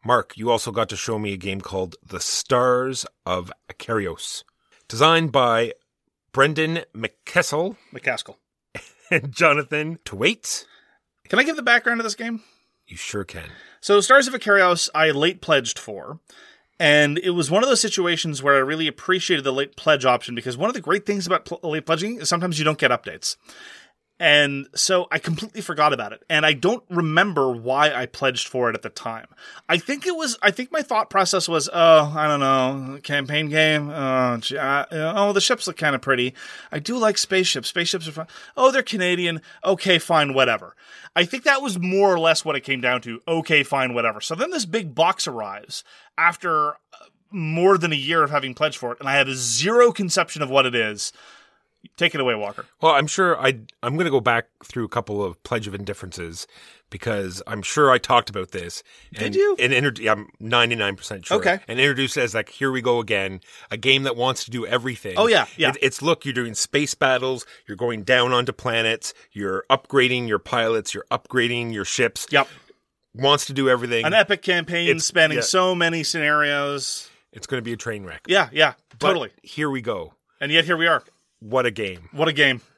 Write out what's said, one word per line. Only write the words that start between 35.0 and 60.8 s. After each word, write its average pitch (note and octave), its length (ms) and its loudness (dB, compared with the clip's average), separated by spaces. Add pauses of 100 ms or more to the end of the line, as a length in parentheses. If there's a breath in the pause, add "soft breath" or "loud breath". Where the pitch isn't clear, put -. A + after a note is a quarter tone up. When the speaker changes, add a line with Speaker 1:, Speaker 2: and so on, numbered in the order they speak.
Speaker 2:
the F#3+ 80 2
ships - 240 0
look F3+ 100 -6
kinda C#3+ 220 -2
pretty. B2+ 340 0 (400 loud breath)
I D#3 60 -6
do A3 180 -6
like G#3+ 220 2
spaceships. F3+ 500 0
Spaceships E3+ 400 -4
are D3+ 40 -12
fun. D#3+ 140 -10 (300 loud breath)
Oh, C4 140 6
they're C4 120 0
Canadian. F3+ 600 -2 (200 loud breath)
Okay, F#3 360 2
fine, D3+ 340 2
whatever." A#2+ 420 2 (400 loud breath)
I F3 120 2
think B3 180 -8
that C#4 160 4
was A3 180 -6
more F#3+ 320 2
or F3 80 4
less D#3+ 240 2
what D3+ 140 -2
it C3 60 -4
came C3+ 180 -2
down B2 220 0
to. A#2 260 -10
"Okay, D#3+ 360 2
fine, C3 280 -2
whatever." A2+ 300 -2
So - 120 -6
then C4 160 -4
this D#4 140 -4
big E3+ 300 -6
box E3+ 320 2
arrives G#2 580 -10 (320 soft breath)
after, D#3+ 540 0
uh, D3 40 -10 (560)
more F3 460 4
than E3 160 0
a D3+ 40 -2
year D3+ 260 2
of C#3+ 80 2
having C3+ 240 -2
pledged D3+ 240 -2
for A#2+ 140 -6
it, A#2+ 60 -10
and C3+ 120 -4
I C#3 60 4
have C3+ 180 4
zero C#3+ 580 4
conception F3 480 -2
of C#3+ 80 -2
what C3 160 4
it B2 100 -2
is. G#2+ 380 -2 (840 soft breath)
Take E3 200 -2
it C#3+ 40 -4
away, B2 140 0
Walker. G#2 320 -8 (140)
Speaker 1:
Well, D#3+ 140 6
I'm D3 120 2
sure F3 340 2
I, C3 200 2 (200)
I'm B2+ 160 -2
gonna E3+ 140 0
go C3+ 100 2
back A#2 260 0 (180)
through A#2+ 200 -6
a G#2 40 -8
couple G#2 340 -4
of F2+ 220 -6
Pledge A2 240 -6
of G2 60 -12
Indifferences, F#2 720 -12 (420 soft breath)
because G2 560 -6
I'm G#2+ 160 -10
sure C#3 300 2
I B2 60 4
talked A#2+ 300 0
about G2+ 220 -8
this. F2 320 -12 (300 soft breath)
Speaker 2:
Did G#2+ 100 -8
Speaker 1:
And, G#2 140 -4
Speaker 2:
you? G4+ 240 2
Speaker 1:
and B2 120 2
inter-, B2 380 0
I'm G#2 180 0 (120)
ninety-nine A2+ 560 0